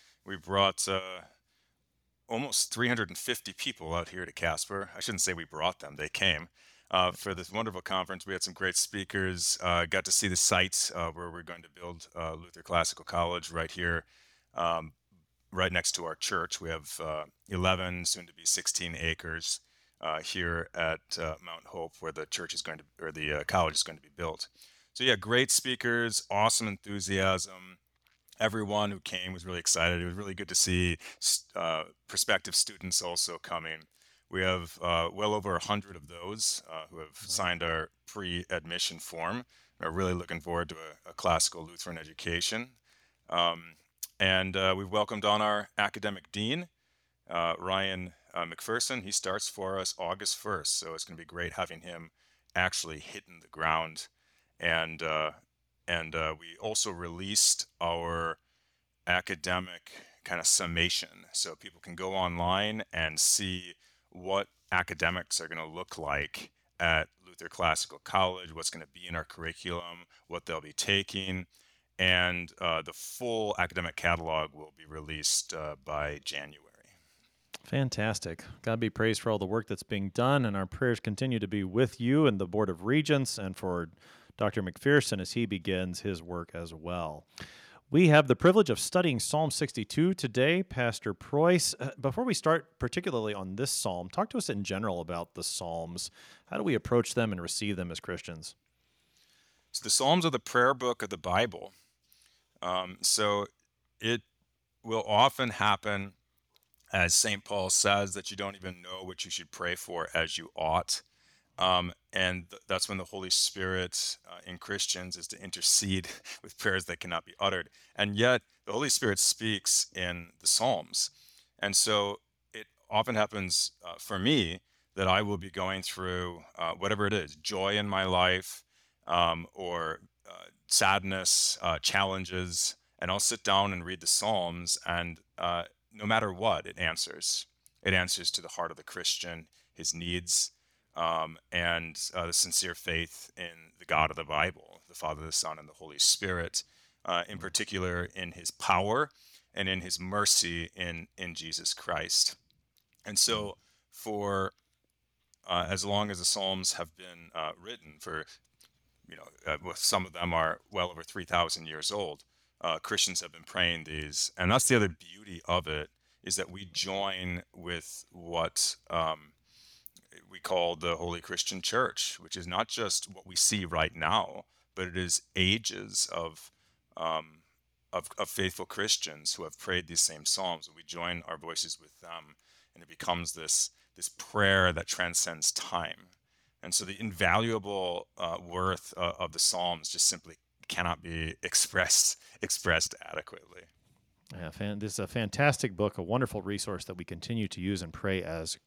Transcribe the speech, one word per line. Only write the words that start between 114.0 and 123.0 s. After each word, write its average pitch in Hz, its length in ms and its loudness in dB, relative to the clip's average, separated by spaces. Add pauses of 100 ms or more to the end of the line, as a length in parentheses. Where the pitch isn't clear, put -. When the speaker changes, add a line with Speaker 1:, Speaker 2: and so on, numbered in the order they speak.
Speaker 1:
uh, 90 200 -18
in 90 100 -12
Christians 90 640 -4
is 82 100 -12
to 92 160 -12
intercede 95 640 2 (160)
<laughs> - 180 -14
with - 140 -18
prayers 95 300 0
that 87 140 -8
cannot 87 260 -4
be 90 120 -20
uttered. 95 300 0 (260)
And 104 220 0
yet, 120 240 6 (240)
the 101 80 -8
Holy 135 160 0
Spirit 107 300 4
speaks - 760 2
in 87 360 -4 (100)
the - 60 0
Psalms. - 640 2 (480)
And 101 180 2
so 104 440 4 (340)
it 110 120 -12 (220)
often 110 260 2